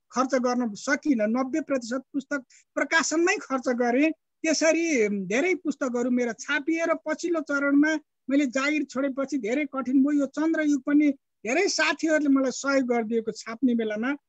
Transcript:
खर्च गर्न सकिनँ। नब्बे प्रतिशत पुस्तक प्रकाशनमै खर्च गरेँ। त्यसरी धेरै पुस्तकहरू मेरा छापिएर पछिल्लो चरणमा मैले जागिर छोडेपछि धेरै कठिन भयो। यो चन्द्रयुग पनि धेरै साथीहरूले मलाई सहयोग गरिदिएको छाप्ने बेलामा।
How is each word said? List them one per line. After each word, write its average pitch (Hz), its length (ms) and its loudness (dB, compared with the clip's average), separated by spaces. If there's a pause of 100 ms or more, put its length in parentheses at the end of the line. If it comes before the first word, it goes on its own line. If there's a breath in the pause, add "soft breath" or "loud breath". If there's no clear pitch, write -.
(120)
खर्च 262 220 0
गर्न 247 400 0
सकिनँ। 269 520 0
नब्बे 254 340 -2
प्रतिशत 262 420 -4 (100)
पुस्तक 277 320 -6 (300 soft breath)
प्रकाशनमै 330 600 2
खर्च 262 320 -4
गरेँ। 247 440 2
त्यसरी 311 960 0
धेरै 208 460 0
पुस्तकहरू 254 560 -4
मेरा 247 220 0
छापिएर 320 640 -2
पछिल्लो 320 460 -4
चरणमा 285 580 2 (320)
मैले 285 160 2
जागिर 277 380 -2
छोडेपछि 269 540 -4
धेरै 247 260 -2
कठिन 262 380 0
भयो। 285 100 2
यो 285 140 2
चन्द्रयुग 302 560 0
पनि 294 280 4 (360)
धेरै 320 220 2
साथीहरूले 311 600 0
मलाई 269 220 4
सहयोग 269 360 0
गरिदिएको 226 460 -2
छाप्ने 233 420 -2
बेलामा। 226 420 -2 (120)